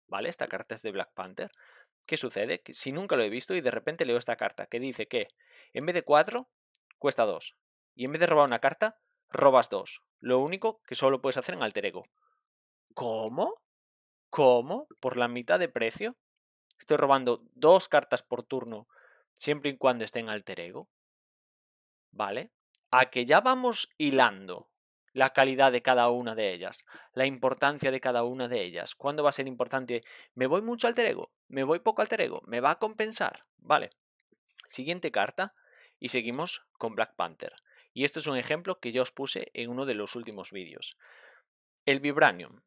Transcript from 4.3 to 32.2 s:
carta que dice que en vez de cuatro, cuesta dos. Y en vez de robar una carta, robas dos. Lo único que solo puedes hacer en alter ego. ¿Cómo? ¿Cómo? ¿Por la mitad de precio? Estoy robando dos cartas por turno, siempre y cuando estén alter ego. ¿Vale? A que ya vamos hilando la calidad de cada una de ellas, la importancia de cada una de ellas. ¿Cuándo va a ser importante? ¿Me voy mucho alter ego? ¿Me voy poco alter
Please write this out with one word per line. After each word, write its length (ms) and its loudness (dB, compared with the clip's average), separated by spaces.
carta 320 -6
que 140 -6
dice 260 -6
que 220 -4
en 140 -6
vez 80 -2
de 80 -2
cuatro, 480 2
cuesta 280 2
dos. 300 -6
Y 120 -6
en 60 -4
vez 80 -6
de 60 6
robar 200 6
una 120 0
carta, 400 0
robas 420 6
dos. 320 -8
Lo 220 2
único 420 -4
que 140 -10
solo 240 2
puedes 160 -2
hacer 180 -4
en 80 -4
alter 240 -2
ego. 220 -6
¿Cómo? 680 -4
¿Cómo? 580 4
¿Por 160 -4
la 120 0
mitad 300 0
de 100 0
precio? 480 -4
Estoy 180 0
robando 460 2
dos 340 6
cartas 340 2
por 200 -8
turno, 460 -8
siempre 380 -2
y 60 -12
cuando 280 2
estén 240 -6
alter 320 -8
ego. 280 -12
¿Vale? 400 -6
A 160 6
que 180 -4
ya 160 6
vamos 480 -2
hilando 720 0
la 180 2
calidad 420 4
de 80 0
cada 300 4
una 240 -4
de 180 0
ellas, 320 -10
la 100 2
importancia 680 0
de 100 -4
cada 240 0
una 240 -4
de 140 -2
ellas. 320 -8
¿Cuándo 280 -4
va 80 6
a 20 -8
ser 160 -6
importante? 540 -4
¿Me 120 0
voy 140 2
mucho 260 -4
alter 200 0
ego? 260 -6
¿Me 160 -4
voy 160 0
poco 220 0
alter 180 -2